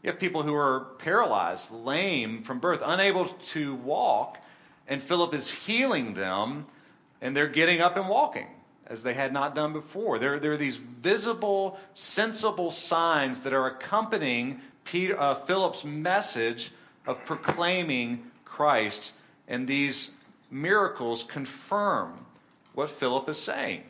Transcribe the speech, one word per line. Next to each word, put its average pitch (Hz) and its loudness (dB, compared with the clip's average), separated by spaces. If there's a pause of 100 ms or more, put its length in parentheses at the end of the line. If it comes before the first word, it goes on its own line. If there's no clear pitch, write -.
You - -4
have 170 -6
people 170 0
who 147 0
are 135 2 (100)
paralyzed, 113 2
lame 120 -2
from 123 -6
birth, 170 0
unable 185 2
to 143 -6
walk, 123 0 (480)
and 135 -2
Philip 170 2
is 139 -2
healing 202 0
them, 104 -2 (560)
and 131 -4
they're 147 4
getting 165 4
up 175 4
and 190 -2
walking 254 2 (400)
as 113 -10
they 123 0
had 135 0
not 139 0
done 151 -2
before. 156 -2
There, 143 0
there 151 0
are 151 -2
these 139 -2
visible, 196 0 (140)
sensible 214 0
signs 151 2
that 135 -2
are 131 4
accompanying 139 0 (240)
Peter, 180 0
uh, 139 4
Philip's 175 0
message 147 0 (360)
of 123 -4
proclaiming 151 -2 (140)
Christ, 120 2 (340)
and 123 -4
these 139 0 (400)
miracles 139 0
confirm 143 -2 (480)
what 147 -2
Philip 131 0
is 151 -4
saying. - -4